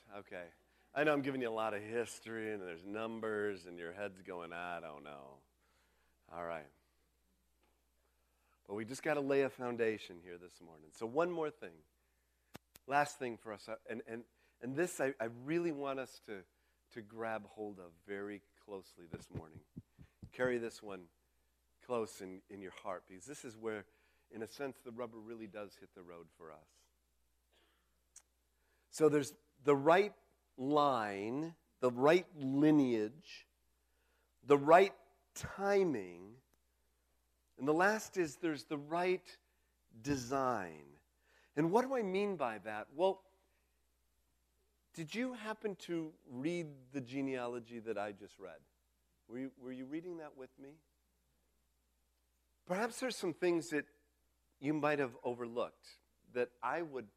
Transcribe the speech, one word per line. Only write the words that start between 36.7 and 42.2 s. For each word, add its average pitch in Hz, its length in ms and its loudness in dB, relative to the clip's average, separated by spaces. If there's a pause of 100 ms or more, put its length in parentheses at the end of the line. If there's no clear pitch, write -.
and 131 120 -4
the 151 60 6
last 202 420 2
is 160 200 0
there's 151 280 -2
the 151 140 -6
right 175 580 -2 (640)
design. 120 800 0 (720)
And 165 160 4
what 240 120 8
do 269 120 -4
I 240 60 2
mean 196 340 2